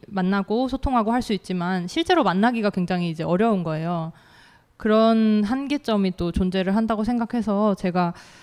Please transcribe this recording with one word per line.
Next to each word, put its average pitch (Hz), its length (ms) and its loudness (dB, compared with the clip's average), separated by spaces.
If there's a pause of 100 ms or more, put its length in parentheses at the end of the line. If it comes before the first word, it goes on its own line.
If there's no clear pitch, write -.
만나고 202 600 -2
소통하고 247 440 0
할 247 100 0
수 226 100 -6
있지만 180 560 -4
실제로 339 340 2
만나기가 208 480 2
굉장히 175 380 -2
이제 165 140 -6
어려운 180 420 2
거예요. 160 480 -4 (640)
그런 220 680 4
한계점이 233 760 -2
또 175 120 -2
존재를 190 460 0
한다고 220 260 0
생각해서 214 720 0
제가 175 380 0 (300)